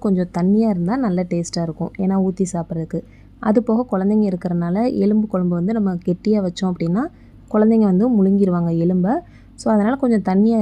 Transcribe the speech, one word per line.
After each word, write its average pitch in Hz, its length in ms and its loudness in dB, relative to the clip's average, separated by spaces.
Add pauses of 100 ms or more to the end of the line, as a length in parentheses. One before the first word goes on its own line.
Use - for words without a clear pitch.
கொஞ்சம் 180 320 0
தண்ணியா 202 380 2
இருந்தா 175 200 -2 (100)
நல்ல 185 160 -2 (120)
டேஸ்ட்டா 170 340 -4
இருக்கும், 165 240 -8 (120)
ஏன்னா 190 140 0 (100)
ஊத்தி 185 260 -2
சாப்பிட்றதுக்கு. 165 460 -8 (500)
அது 214 100 4 (100)
போக 233 220 0
குழந்தைங்க 208 400 2
இருக்கிறனால 175 460 -2 (280)
எலும்பு 214 280 2
குழம்பு 180 260 0
வந்து 185 200 -2
நம்ம 196 160 0 (120)
கெட்டியா 208 400 0
வச்சோம் 185 240 -4
அப்படின்னா 175 320 -2 (500)
குழந்தைங்க 220 380 4
வந்து 185 160 4 (100)
முழுங்கிருவாங்க 190 540 2 (140)
எலும்ப. 180 240 2 (520)
So, - 140 -6
அதனால 214 200 2 (100)
கொஞ்சம் 226 260 2
தண்ணியா 220 320 2